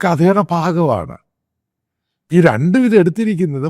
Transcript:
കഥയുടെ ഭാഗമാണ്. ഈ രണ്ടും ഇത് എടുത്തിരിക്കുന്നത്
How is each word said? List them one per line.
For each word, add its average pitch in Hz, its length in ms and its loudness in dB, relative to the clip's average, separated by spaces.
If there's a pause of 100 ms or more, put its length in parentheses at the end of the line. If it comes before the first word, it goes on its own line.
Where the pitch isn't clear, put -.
കഥയുടെ 180 400 2 (100)
ഭാഗമാണ്. 156 640 -2 (1160)
ഈ 175 140 6
രണ്ടും 170 400 0
ഇത് 220 140 2
എടുത്തിരിക്കുന്നത് 170 680 -4